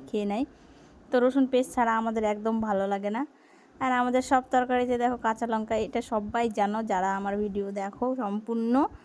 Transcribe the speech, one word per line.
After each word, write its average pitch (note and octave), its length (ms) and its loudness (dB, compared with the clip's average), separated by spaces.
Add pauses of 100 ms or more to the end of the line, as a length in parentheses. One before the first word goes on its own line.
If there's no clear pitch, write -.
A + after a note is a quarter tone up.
খেয়ে G#3 180 -4
নেয়। G#3 200 -2 (680)
তো B3+ 80 2
রসুন C4 280 4
পেঁয়াজ B3+ 260 0
ছাড়া A3+ 240 2
আমাদের A3+ 260 0
একদম G#3+ 380 0
ভালো G3 260 0
লাগে G3+ 220 -2
না। B3 180 -4 (520)
আর C4 120 0
আমাদের B3 300 2
সব B3+ 300 2
তরকারিতে B3 460 2
দেখো A#3+ 200 0
কাঁচা A3+ 300 -2
লঙ্কা, A3 280 -2
এটা A3 260 -2
সবাই A#3 480 -2
জানো, G#3+ 340 0
যারা G3 320 0
আমার G3+ 220 -2
ভিডিও G3+ 340 -2
দেখো G3+ 440 -4
সম্পূর্ণ, A3+ 680 0 (200)